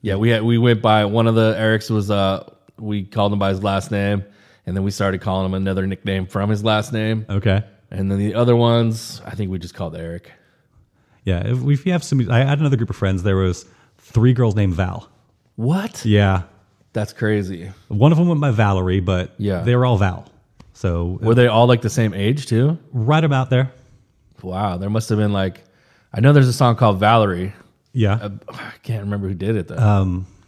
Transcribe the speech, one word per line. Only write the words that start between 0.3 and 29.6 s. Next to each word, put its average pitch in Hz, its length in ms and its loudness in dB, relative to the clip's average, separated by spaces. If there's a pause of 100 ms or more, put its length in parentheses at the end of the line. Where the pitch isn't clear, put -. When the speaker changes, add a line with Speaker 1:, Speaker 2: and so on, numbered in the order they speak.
Speaker 1:
had, 110 120 2
we 117 160 2
went 113 240 4
by, 107 220 4
one 113 240 2
of 113 60 2
the 110 200 2
Erics 110 360 -2
was, 104 200 -2
uh, 98 340 0 (340)
we 104 260 -6
called 101 280 0
him 101 60 -2
by 98 120 0
his 95 120 -4
last 98 280 -4
name, 101 340 -2 (420)
and 90 100 -6
then 98 80 -2
we 101 60 -2
started 98 300 -4
calling 95 260 -2
him 95 80 -2
another 95 320 -2
nickname 95 400 -4
from 101 240 -4
his 104 140 -2
last 107 280 0
name. 110 380 -4
Speaker 2:
Okay. 101 320 0 (280)
Speaker 1:
And 98 200 -4
then 98 80 -2
the 101 160 -2
other 120 220 2
ones, 117 680 0
I 104 120 -14
think 101 140 -6
we 92 80 -6
just 85 160 -14
called 82 220 -10
Eric. 82 340 -12 (960)
Speaker 2:
Yeah, 92 220 -2
if, 123 180 -4
if 143 220 0
you 180 60 0
have 175 100 0
some, 127 280 0
I 120 140 4
had 143 140 0
another 143 180 2
group 113 140 -2
of 101 60 -8
friends. 95 260 -2
There 95 140 2
was 92 280 0 (320)
three 117 360 2
girls 117 240 0
named 98 180 0
Val. 90 340 -6 (460)
Speaker 1:
What? 175 500 -4
Speaker 2:
Yeah. 101 380 4 (520)
Speaker 1:
That's 107 180 -6
crazy. 95 580 -4 (180)
Speaker 2:
One 113 240 4
of 156 60 2
them 175 100 2
went 160 120 0
by 143 100 0
Valerie, 98 500 2
but 92 380 -4
Speaker 1:
Yeah. 95 240 -4
Speaker 2:
they 120 140 2
were 127 100 2
all 120 120 2
Val. 92 280 -2 (480)
So 87 480 -4
Speaker 1:
Were 113 140 4
they 123 100 6
all, 113 220 4
like, 123 120 4
the 110 100 -4
same 110 220 0
age 113 340 -2
too? 135 300 0 (160)
Speaker 2:
Right 131 300 0
about 135 280 0
there. 131 200 2 (720)
Speaker 1:
Wow, 92 360 -4
there 98 120 -6
must 110 200 -2
have 107 80 0
been, 104 140 0
like, 95 300 -4 (500)
I - 60 -6
know 131 140 6
there's 139 160 6
a 120 40 0
song 120 220 2
called 101 240 2
Valerie. 101 540 2 (400)
Speaker 2:
Yeah. 107 220 0
Speaker 1:
Uh, 104 160 -6 (180)
I - 240 -16 (100)
can't 107 220 -8
remember 101 240 -6
who 95 60 -4
did 95 200 -2
it 92 140 -4